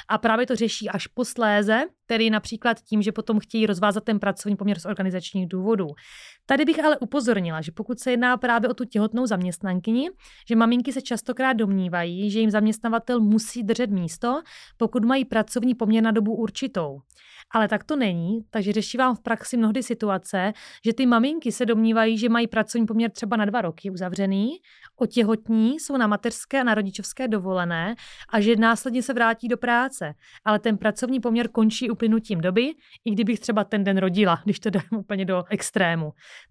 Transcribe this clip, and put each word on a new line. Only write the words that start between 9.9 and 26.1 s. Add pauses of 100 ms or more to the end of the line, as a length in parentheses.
že
maminky
se
častokrát
domnívají,
že
jim
zaměstnavatel
musí
držet
místo, (360)
pokud
mají
pracovní
poměr
na
dobu
určitou. (520)
Ale
tak
to
není,
takže
řeší
vám
v
praxi
mnohdy
situace, (320)
že
ty
maminky
se
domnívají,
že
mají
pracovní
poměr
třeba
na
dva
roky
uzavřený, (460)
otěhotní,
jsou
na
mateřské